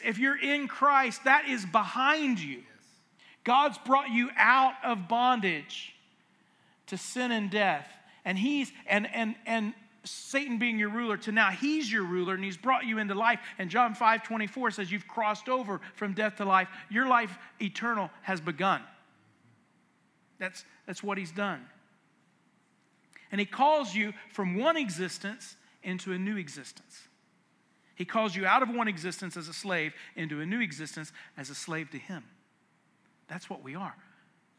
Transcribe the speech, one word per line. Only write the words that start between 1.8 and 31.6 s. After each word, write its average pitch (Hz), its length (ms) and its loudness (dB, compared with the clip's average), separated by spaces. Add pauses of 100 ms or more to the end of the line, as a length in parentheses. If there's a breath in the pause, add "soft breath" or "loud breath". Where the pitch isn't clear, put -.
you. 135 220 -8 (840 loud breath)
God's 254 360 4
brought 269 300 4
you 240 280 2
out 254 360 6 (100)
of 208 240 -2
bondage. 220 880 0 (920 soft breath)
To 190 100 -8
sin 247 340 -2
and 208 180 0
death, 185 380 2 (360 loud breath)
and 190 140 -2
he's, 269 340 0 (160 loud breath)
and, 208 260 2
and, 226 220 -2 (100)
and 226 280 -2 (300)
Satan 269 560 -4
being 233 180 0
your 208 120 0
ruler, 220 280 -2
to - 140 -6
now 208 180 6
he's 277 420 -2
your 214 120 0
ruler, 180 320 -2
and 190 80 -4
he's 190 140 -6
brought 254 280 0
you 220 140 -2
into 202 160 -2
life. 226 240 2 (180 loud breath)
And 185 120 -4
John 220 260 2
five 226 280 4
twenty-four 226 480 -2
says, 185 200 -4
"You've 202 160 -6
crossed 214 420 -2
over 226 320 -2 (140 loud breath)
from 202 180 -4
death 208 220 0
to 208 100 -4
life. 185 220 4 (220 loud breath)
Your 247 180 2
life 233 300 4 (220 loud breath)
eternal 220 520 -2 (100)
has 190 180 -2
begun." 160 420 0 (1600)
That's, 185 260 -8 (220 soft breath)
that's 180 160 -10
what 202 160 -2
he's 180 140 -6
done. 180 300 -4 (1700 loud breath)
And 202 80 -2
he 208 60 2
calls 269 500 2
you 208 180 -2 (180 loud breath)
from 185 240 -2
one 311 220 2
existence 196 760 -6 (260 soft breath)
into 185 300 -6
a 180 80 -4
new 202 180 -2
existence. 143 720 -14 (880 soft breath)
He 180 100 -6
calls 214 300 -2
you 190 100 -2
out 214 160 6
of 240 80 0
one 233 180 -2
existence 175 500 -6
as 160 100 -10
a 170 60 -16
slave 165 400 -2 (220 loud breath)
into 151 260 -6
a 160 40 -6
new 208 140 -4
existence 156 540 -8 (240 loud breath)
as 135 120 -12
a 139 60 -14
slave 160 360 -8